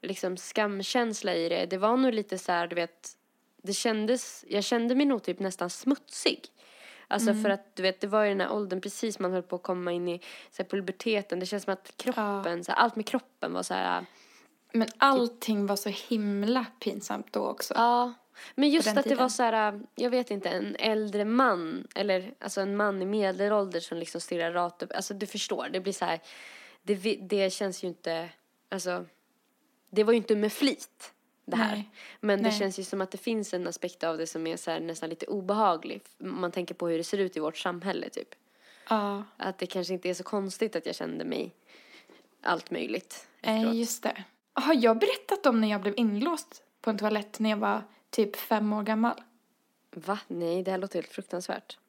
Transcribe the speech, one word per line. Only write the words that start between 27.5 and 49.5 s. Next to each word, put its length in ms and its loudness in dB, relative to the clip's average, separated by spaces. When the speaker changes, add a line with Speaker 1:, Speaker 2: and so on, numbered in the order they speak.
Speaker 1:
känns 320 -4
ju 40 -2
inte, 400 -4
alltså, 360 -4
det 100 6
var 80 8
ju 40 10
inte 200 4
med 160 2
flit, 600 -2
det 120 -4
här. 180 2
Speaker 2:
Nej. 160 -8
Speaker 1:
Men 220 2
det 60 4
Speaker 2:
Nej. 100 2
Speaker 1:
känns 200 0
ju 60 -6
som 160 -4
att 100 -2
det 80 -10
finns 360 -2
en 120 -2
aspekt 380 -6
av 140 0
det 80 -2
som 200 -4
är 100 -2
så 140 -6
här 100 -2
nästan 300 -6
lite 160 -6
obehaglig. 760 2
Om 200 -6
man 120 0
tänker 220 -4
på 140 -2
hur 100 2
det 60 -2
ser 140 -2
ut 180 0
i 40 -4
vårt 160 -2
samhälle, 520 -4
typ. 200 -10
Speaker 2:
Ja. 340 0
Speaker 1:
Att 220 -4
det 80 -4
kanske 280 -4
inte 160 -4
är 40 -2
så 100 -8
konstigt 520 -2
att 100 -4
jag 80 -4
kände 300 -6
mig 300 -4
allt 280 0
möjligt 560 -6
Speaker 2:
Nej, 160 0
Speaker 1:
efteråt. 200 2
Speaker 2:
just 260 -4
det. 220 -4
Har 220 4
jag 140 8
berättat 480 2
om 140 6
när 100 4
jag 100 0
blev 160 -2
inlåst 640 0
på 100 0
en 80 0
toalett 420 -2
när 100 4
jag 60 2
var 260 0
typ 260 2
fem 360 2
år 100 0
gammal? 400 2